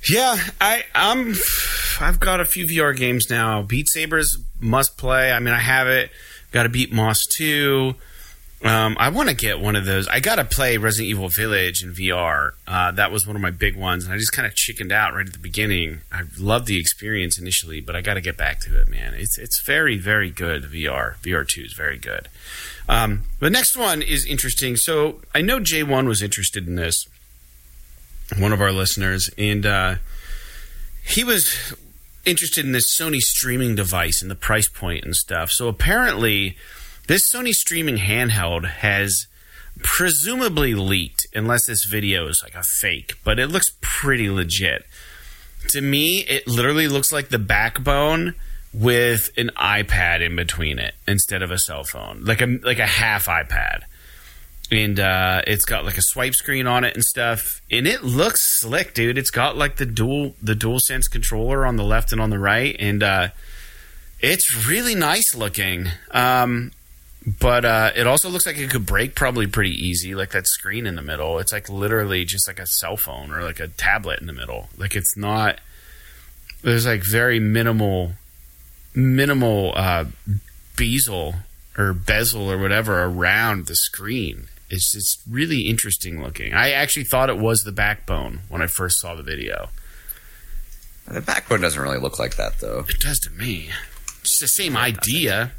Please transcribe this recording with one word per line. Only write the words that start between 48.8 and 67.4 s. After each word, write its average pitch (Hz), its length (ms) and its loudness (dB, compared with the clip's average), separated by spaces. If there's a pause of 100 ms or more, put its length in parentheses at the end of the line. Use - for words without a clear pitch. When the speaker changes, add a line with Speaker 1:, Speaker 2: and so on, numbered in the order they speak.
Speaker 1:
an 120 180 -2
iPad 92 640 2
in 85 160 0
between 80 420 -2
it 55 160 -6 (120)
instead 98 340 0
of 90 100 -4
a 90 60 -2
cell 71 280 -4
phone, 50 420 -8
like 113 160 4
a, 123 200 2
like 123 160 2
a 110 80 2
half 104 380 2
iPad. 76 600 0 (840)
And, 104 300 2
uh, 92 460 2
it's 104 180 2
got, 107 220 -2
like, 98 100 -2
a 92 60 2
swipe 131 320 0
screen 135 320 0
on 123 180 2
it 117 100 2
and 117 80 0
stuff. - 680 -2
And 120 160 2
it 240 180 0
looks 139 560 2
slick, 139 320 -2
dude. 120 240 0
It's 135 140 -2
got, 123 260 0
like, 143 200 0
the 135 100 0
dual, 131 560 0
the 110 100 0
DualSense 120 580 2
controller 120 540 2
on 123 120 4
the 104 80 2
left 110 280 4
and 113 80 2
on 110 80 2
the 104 100 0
right. 107 400 2
And, 104 240 2
uh, 95 260 4 (920)
it's 123 480 2
really 226 260 0
nice 180 400 2
looking. 95 520 -2 (240)
Um, 123 640 2 (520)
but, 120 400 2